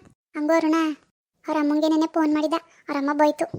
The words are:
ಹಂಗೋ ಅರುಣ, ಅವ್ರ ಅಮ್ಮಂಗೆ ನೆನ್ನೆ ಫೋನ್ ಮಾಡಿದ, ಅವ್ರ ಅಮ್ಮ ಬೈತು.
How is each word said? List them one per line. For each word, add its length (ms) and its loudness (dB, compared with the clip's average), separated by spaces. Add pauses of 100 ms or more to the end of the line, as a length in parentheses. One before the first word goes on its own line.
(380)
ಹಂಗೋ 160 0
ಅರುಣ, 220 2 (720)
ಅವ್ರ 100 -2
ಅಮ್ಮಂಗೆ 320 0
ನೆನ್ನೆ 180 0
ಫೋನ್ 260 0
ಮಾಡಿದ, 200 -2
ಅವ್ರ 440 -8
ಅಮ್ಮ 160 -2
ಬೈತು. 320 2 (140)